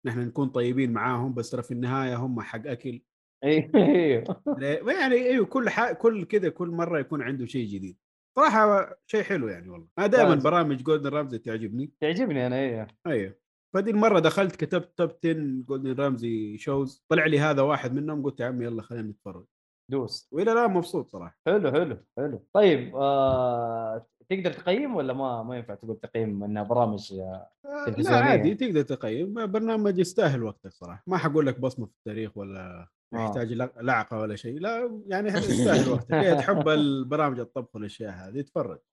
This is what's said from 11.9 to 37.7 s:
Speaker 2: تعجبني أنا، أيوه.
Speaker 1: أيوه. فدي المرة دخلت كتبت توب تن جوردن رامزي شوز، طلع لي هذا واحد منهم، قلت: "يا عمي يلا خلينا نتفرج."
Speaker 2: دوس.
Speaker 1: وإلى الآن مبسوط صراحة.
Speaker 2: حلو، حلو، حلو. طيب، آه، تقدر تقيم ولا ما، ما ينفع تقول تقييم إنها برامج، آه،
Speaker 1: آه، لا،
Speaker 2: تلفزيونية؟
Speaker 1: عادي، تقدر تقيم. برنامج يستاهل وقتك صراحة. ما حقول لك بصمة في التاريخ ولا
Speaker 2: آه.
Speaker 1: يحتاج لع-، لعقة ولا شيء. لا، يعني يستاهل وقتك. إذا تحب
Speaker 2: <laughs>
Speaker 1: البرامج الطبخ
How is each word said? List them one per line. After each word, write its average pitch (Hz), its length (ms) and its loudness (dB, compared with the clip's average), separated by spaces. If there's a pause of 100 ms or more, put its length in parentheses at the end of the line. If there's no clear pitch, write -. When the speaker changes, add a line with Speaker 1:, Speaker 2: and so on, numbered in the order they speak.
Speaker 2:
تعجبني 156 460 0
أنا، 123 100 0
أيوه. 120 300 -2 (200)
Speaker 1:
أيوه. 101 280 -2 (400)
فدي 196 160 0
المرة 208 280 4
دخلت 170 380 2
كتبت - 420 -4
توب 165 220 -2
تن 151 480 -2
جوردن 135 260 -4
رامزي 117 640 -2
شوز، 139 500 -4
طلع 156 180 4
لي 160 140 4
هذا 147 220 4
واحد 135 320 0
منهم، 147 300 -4
قلت: 135 160 -4
"يا 120 60 -2
عمي 123 180 -4
يلا 117 180 -6
خلينا 113 260 -8
نتفرج." 98 360 -16 (460)
Speaker 2:
دوس. 131 420 -4
Speaker 1:
وإلى 202 200 0
الآن 233 180 4
مبسوط 170 380 -2
صراحة. 87 380 -14
Speaker 2:
حلو، 175 260 4
حلو، 147 320 -2 (140)
حلو. 135 340 -6
طيب، 147 440 4
آه، 123 1120 0 (240)
تقدر 180 220 -2
تقيم 233 440 -2
ولا 131 160 -2
ما، 127 300 -4
ما 123 140 -8
ينفع 113 180 -10
تقول 110 260 -10
تقييم 107 440 -4
إنها 104 180 -4
برامج، 107 500 0
آه، 92 380 -12 (140)
Speaker 1:
آه، 277 40 -14
لا، 294 180 -10
Speaker 2:
تلفزيونية؟ 123 340 2
Speaker 1:
عادي، 202 340 4
تقدر 190 280 0
تقيم. 151 680 -4
برنامج 214 460 0
يستاهل 156 440 2
وقتك 101 300 -10
صراحة. 87 340 -16
ما 180 100 -2
حقول 147 300 2
لك 127 140 -2
بصمة 127 260 -4
في - 60 -20
التاريخ 107 460 -10
ولا 92 500 -14 (260)
Speaker 2:
آه. 113 100 -2
Speaker 1:
يحتاج 113 280 -4
لع-، 123 280 -6
لعقة 117 380 -2
ولا 107 180 -4
شيء. 123 240 -10
لا، 226 460 -6
يعني 196 220 -2
يستاهل 135 640 2
وقتك. 123 220 -2
إذا 165 200 4
تحب 143 380 2
Speaker 2:
<laughs> 151 60 4
Speaker 1:
البرامج 139 640 0
الطبخ 117 340 -8